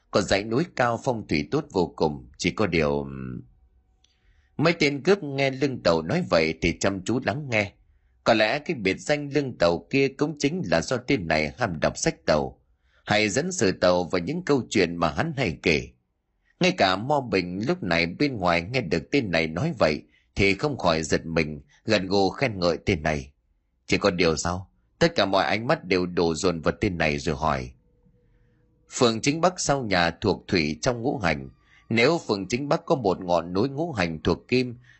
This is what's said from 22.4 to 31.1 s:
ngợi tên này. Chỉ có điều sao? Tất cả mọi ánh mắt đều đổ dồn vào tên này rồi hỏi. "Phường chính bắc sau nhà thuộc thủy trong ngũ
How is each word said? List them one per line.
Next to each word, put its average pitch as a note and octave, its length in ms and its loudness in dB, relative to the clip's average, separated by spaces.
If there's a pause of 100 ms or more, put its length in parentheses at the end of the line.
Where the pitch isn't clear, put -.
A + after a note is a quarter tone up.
ngợi F2 260 2
tên E2 180 0
này. D2 280 -4 (560)
Chỉ F#2+ 100 0
có G2 140 2
điều E2+ 240 2
sao? F2+ 360 -6 (280)
Tất E3 160 4
cả G#2 100 4
mọi F#2+ 200 2
ánh G#2 220 -2
mắt D3+ 180 0
đều F2+ 200 2
đổ F2 300 0
dồn E2+ 260 0
vào E2+ 200 0
tên F#2 160 0
này D#2 200 2
rồi D2+ 180 -2
hỏi. C#2 360 -2 (1160)
"Phường A2+ 320 0
chính D#3 200 0
bắc F3+ 180 0
sau C#3 240 0
nhà F2 280 2
thuộc - 360 -2
thủy D#2 340 0
trong A#2+ 200 -2
ngũ C#3+ 160 -4